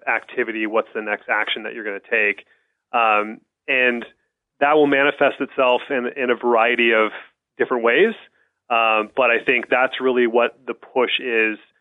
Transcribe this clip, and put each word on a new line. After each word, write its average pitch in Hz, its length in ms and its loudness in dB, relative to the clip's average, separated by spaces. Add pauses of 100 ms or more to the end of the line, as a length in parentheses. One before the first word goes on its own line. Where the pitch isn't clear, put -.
activity, 113 640 -4
what's 107 260 -2
the 110 80 -6
next 107 280 -8
action 107 340 -4
that 110 100 -12
you're 113 120 -12
gonna 101 140 -8
take. 104 460 -2 (460)
Um, 110 480 0 (260)
and 123 400 0 (540)
that 143 140 2
will 151 140 4
manifest 143 520 0
itself 127 500 0
in, 123 180 -4 (140)
in 123 80 -2
a 120 60 2
variety 117 560 2
of 110 200 2 (460)
different 123 260 -2
ways. 151 300 4 (560)
Um, 110 460 2
but 123 160 2
I 117 140 2
think 123 240 -2
that's 127 320 0
really 123 260 2
what 120 400 0
the 151 60 -10
push - 460 -2
is, 110 380 -2 (240)